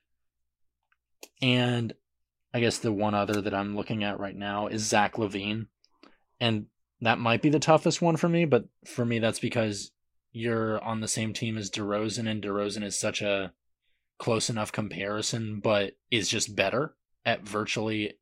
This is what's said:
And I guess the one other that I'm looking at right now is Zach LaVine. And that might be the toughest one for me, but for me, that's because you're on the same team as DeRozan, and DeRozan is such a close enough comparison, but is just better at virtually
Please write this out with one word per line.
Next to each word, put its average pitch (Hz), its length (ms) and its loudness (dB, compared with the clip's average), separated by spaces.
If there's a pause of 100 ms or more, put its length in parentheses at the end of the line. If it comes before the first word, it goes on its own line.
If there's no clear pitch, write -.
(1400)
And 123 520 2 (600)
I 120 60 0
guess 117 180 2
the 117 160 0
one 104 220 0
other 101 260 0
that 98 120 -2
I'm 101 220 -2
looking 104 280 -4
at 101 160 -2
right 98 160 -8
now 101 320 -4
is 107 180 -4
Zach 104 300 2
LaVine. 107 500 -4 (720)
And 110 280 0 (340)
that 117 160 4
might 117 240 2
be 151 80 4
the 147 100 6
toughest 156 420 4
one 165 140 4
for 170 140 2
me, 170 160 4
but 127 200 4 (200)
for - 180 -4
me, 117 140 0
that's 110 220 2
because 110 520 -2 (400)
you're 113 520 0
on 113 160 -4
the 107 80 -4
same 110 260 -2
team 110 240 -4
as 101 140 -6
DeRozan, 107 580 -2
and 107 140 -4
DeRozan 101 400 -2
is 98 160 -4
such 107 220 -2
a 98 320 0 (680)
close 110 300 0
enough 107 220 -2
comparison, 107 920 -4
but 101 320 2 (180)
is 107 180 2
just 104 260 -2
better 104 400 0 (300)
at 117 160 0
virtually 107 800 -2